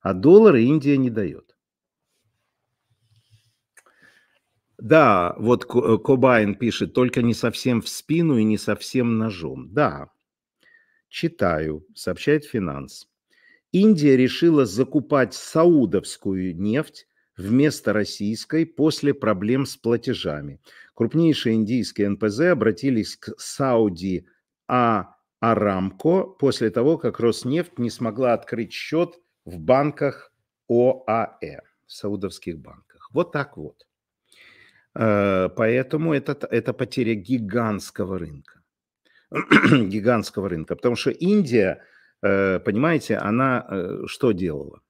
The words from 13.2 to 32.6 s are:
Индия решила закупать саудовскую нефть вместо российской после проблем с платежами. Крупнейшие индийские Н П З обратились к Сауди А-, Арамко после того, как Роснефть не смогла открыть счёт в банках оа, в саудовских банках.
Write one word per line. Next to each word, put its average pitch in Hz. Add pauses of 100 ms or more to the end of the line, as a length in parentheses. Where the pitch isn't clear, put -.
Индия 160
решила 139
закупать 127
саудовскую 101
нефть 110 (300)
вместо 117
российской 107
после 143
проблем 110
с -
платежами. 85 (340)
Крупнейшие 127
индийские 107
Н 98
П 107
З 151
обратились 113
к -
Сауди 98 (400)
А-, 117 (260)
Арамко 104
после 123
того, 135
как 117
Роснефть 127
не 120
смогла 120
открыть 110
счёт - (260)
в 85
банках 135 (360)
оа, 120 (500)
в -
саудовских 95
банках. -